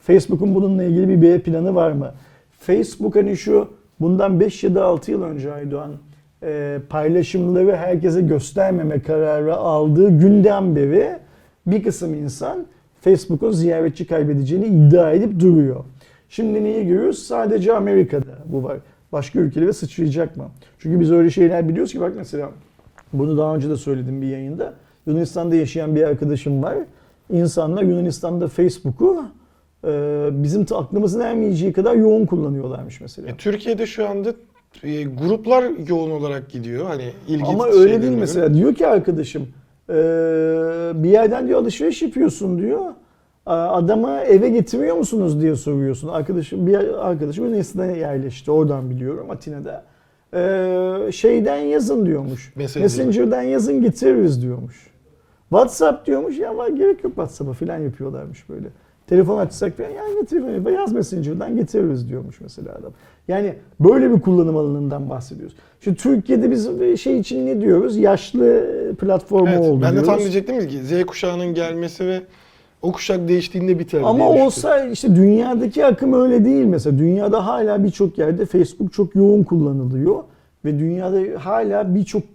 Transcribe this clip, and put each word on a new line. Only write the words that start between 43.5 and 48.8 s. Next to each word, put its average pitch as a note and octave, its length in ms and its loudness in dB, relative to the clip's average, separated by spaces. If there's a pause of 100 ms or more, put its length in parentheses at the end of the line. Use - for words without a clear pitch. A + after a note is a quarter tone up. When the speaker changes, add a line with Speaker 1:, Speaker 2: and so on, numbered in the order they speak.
Speaker 1:
adamı G3 420 0
eve A#3+ 380 4
getiriyor B3 480 0
musunuz F#3 460 0
diye D#3 140 2
soruyorsun. C#3 520 -4
Arkadaşım, E3+ 580 -4
bir G3 420 0
arkadaşım D#3 360 -6
Yunanistan'a G3 420 -4
yerleşti. D3 640 -6
Oradan C#3+ 400 0